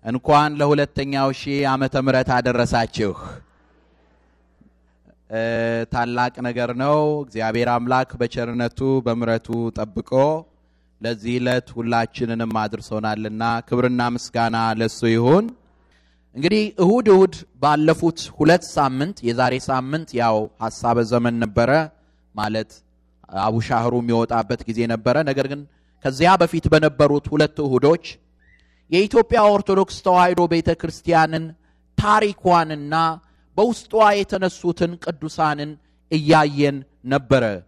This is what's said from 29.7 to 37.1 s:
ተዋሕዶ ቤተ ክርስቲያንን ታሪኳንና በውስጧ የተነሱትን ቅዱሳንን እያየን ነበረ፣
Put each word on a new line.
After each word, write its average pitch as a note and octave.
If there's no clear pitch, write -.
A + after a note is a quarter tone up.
ተዋሕዶ F3+
ቤተ E3
ክርስቲያንን D#3+
ታሪኳንና F3
በውስጧ A3
የተነሱትን F#3
ቅዱሳንን D3+
እያየን D3
ነበረ፣ C3